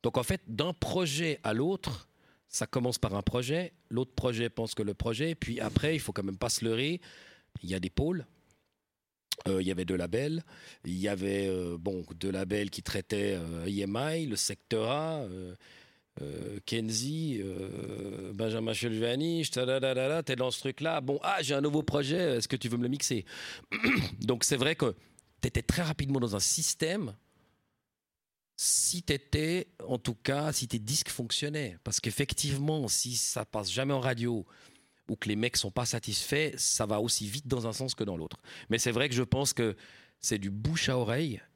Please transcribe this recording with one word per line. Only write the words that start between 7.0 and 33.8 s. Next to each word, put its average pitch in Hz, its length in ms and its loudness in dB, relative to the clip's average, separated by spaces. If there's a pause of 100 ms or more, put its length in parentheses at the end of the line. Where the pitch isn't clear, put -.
il 87 80 -6
y 92 60 0
a - 20 0
des 90 120 -2
pôles. 156 360 0 (1200)
Euh, 95 160 2
il 90 60 0
y - 20 0
avait 92 140 0
deux 92 120 0
labels, 127 460 -2 (420)
il 90 120 -2
y 95 120 0
avait, 98 380 0
euh, 90 320 -2
bon, 90 260 -4 (120)
deux 95 160 -4
labels 98 380 -2
qui - 120 -8
traitaient, 101 540 -2
euh, 85 320 -4
I 101 140 0
M 98 140 -2
I, 156 300 0
le 113 80 -2
Secteur 110 560 -2
A, 156 280 -2
euh, 92 360 -8 (680)
euh, 73 420 -8
Kenzie, 117 760 -2
euh, 95 920 -6
Benjamin 110 400 0
Schulvanich, 120 800 0
tadadadada, 131 720 2
t'es 135 120 0
dans 127 160 0
ce 123 80 -4
truc-là, 151 420 -2
bon, 135 220 0
ah, 185 200 2
j'ai 143 120 2
un 139 60 4
nouveau 147 220 4
projet, 147 560 2
est-ce - 100 0
que 131 80 0
tu 117 120 -2
veux 117 100 2
me 120 60 2
le 120 40 2
mixer ? 127 360 0 (460)
<clears throat> 220 500 2
Donc 117 220 2
c'est 147 140 2
vrai 139 180 4
que 120 220 2 (460)
t'étais 120 200 0
très - 200 2
rapidement 143 360 0
dans 117 160 2
un 98 60 2
système, 160 760 0 (1400)
si - 460 2
t'étais, 156 680 2 (180)
en 127 120 0
tout 117 160 -2
cas, 143 360 0
si - 160 -2
tes 117 120 -2
disques 113 320 -2
fonctionnaient. 131 720 -4
Parce - 160 0
qu'effectivement, 139 880 0
si - 260 0
ça 113 300 0
passe 101 260 -4
jamais 135 220 2